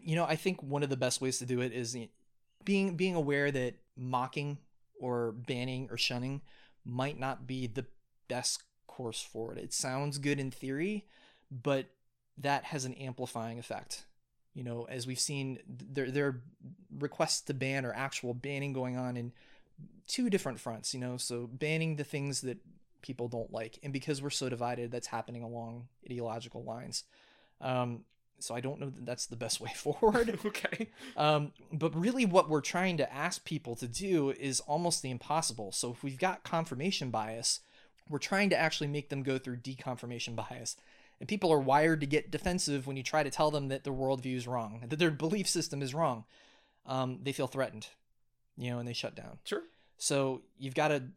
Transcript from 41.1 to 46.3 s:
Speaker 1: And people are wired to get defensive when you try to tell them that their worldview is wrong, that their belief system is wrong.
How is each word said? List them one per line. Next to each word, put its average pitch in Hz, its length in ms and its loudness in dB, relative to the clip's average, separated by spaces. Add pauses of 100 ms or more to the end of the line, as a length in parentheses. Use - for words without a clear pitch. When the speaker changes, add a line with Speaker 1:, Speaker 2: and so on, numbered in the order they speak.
Speaker 1:
And 135 80 -8
people 190 240 4
are 151 80 10
wired 151 400 8
to 143 80 0
get 147 240 2
defensive 147 560 0
when 135 80 -4
you 131 80 -4
try 151 200 4
to 139 60 2
tell 151 220 4
them 143 160 0
that 135 160 -2
their 139 100 -4
worldview 131 440 0
is 123 100 -4
wrong, 117 400 -4
that 147 120 -2
their 170 120 6
belief 165 380 0
system 147 320 0
is 131 120 -2
wrong. 135 300 2 (640)